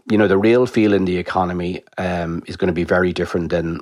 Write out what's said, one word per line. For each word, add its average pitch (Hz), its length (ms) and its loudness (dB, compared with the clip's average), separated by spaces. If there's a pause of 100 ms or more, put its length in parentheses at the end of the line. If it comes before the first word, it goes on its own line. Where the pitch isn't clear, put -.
(100)
you 107 80 4
know, 104 100 4
the 98 100 2
real 117 280 4
feel 107 260 2
in 92 140 2
the 90 100 0
economy, 90 680 -4 (140)
um, 87 500 -4
is 90 100 -12
gonna 95 160 0
be 85 120 -2
very 90 300 2
different 87 340 -4
than 82 320 -2